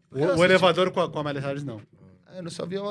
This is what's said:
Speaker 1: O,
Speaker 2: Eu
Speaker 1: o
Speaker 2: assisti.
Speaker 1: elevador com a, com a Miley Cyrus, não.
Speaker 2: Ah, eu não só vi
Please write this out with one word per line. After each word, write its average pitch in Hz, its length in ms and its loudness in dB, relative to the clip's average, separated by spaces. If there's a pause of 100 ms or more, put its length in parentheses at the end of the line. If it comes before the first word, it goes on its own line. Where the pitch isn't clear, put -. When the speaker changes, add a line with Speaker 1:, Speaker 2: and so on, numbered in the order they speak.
Speaker 1:
O, 127 80 -10
Speaker 2:
Eu 135 40 0
Speaker 1:
o 151 60 2
Speaker 2:
assisti. 175 180 4
Speaker 1:
elevador 180 460 4
com 180 100 -2
a, 156 80 -2
com 156 100 -8
a 147 60 -4
Miley 143 160 -6
Cyrus, 139 240 -6
não. 113 160 -10 (440)
Speaker 2:
Ah, 180 120 -20
eu 185 60 -12
não 165 60 -10
só - 160 -8
vi 180 120 -6 (140)